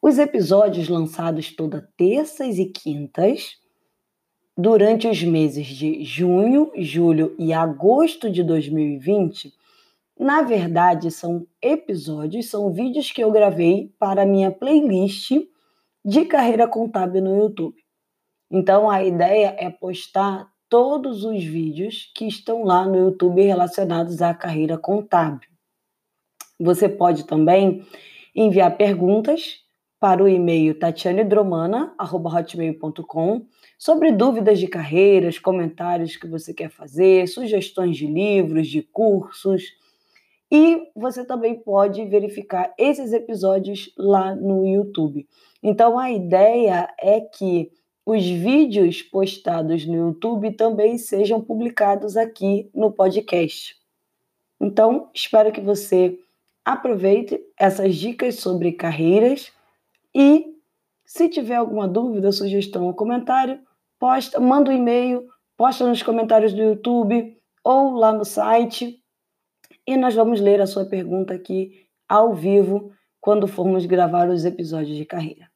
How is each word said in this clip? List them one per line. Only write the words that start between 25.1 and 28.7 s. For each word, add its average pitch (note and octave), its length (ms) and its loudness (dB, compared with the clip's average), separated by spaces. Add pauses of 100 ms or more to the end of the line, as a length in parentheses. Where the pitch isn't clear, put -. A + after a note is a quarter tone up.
Você F3+ 300 2
pode F3 360 0
também F3+ 640 2 (480)
enviar F#3+ 400 2